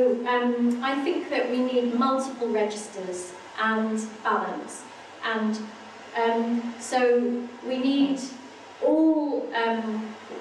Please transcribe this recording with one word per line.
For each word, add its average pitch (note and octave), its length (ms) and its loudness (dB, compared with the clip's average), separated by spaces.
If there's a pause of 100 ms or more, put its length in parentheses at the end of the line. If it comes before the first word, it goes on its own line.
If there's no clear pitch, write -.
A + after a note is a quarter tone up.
(280)
um, A#3+ 560 2
I C#4 180 0
think - 280 -2
that B3 200 0
we B3 100 0
need B3 340 2
multiple A#3+ 560 0
registers G3 800 -4 (300)
and A3 360 0 (260)
balance. - 600 -2 (400)
And, A3 340 0 (600)
um, A#3 640 2
so A#3+ 680 2 (180)
we C4 120 -2
need C#4 420 4 (640)
all, D4+ 720 4
um, A3 580 -2 (280)